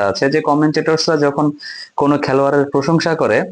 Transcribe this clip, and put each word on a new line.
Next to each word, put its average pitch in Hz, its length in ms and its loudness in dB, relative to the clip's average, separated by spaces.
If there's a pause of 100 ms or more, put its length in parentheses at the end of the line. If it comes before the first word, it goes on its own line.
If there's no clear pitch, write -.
আছে, 139 220 0
যে 156 120 0
কমেন্টেটরসরা 156 760 0
যখন 147 340 0 (440)
কোনো 143 220 0
খেলোয়াড়ের 139 480 0
প্রশংসা 156 500 0
করে, 131 360 0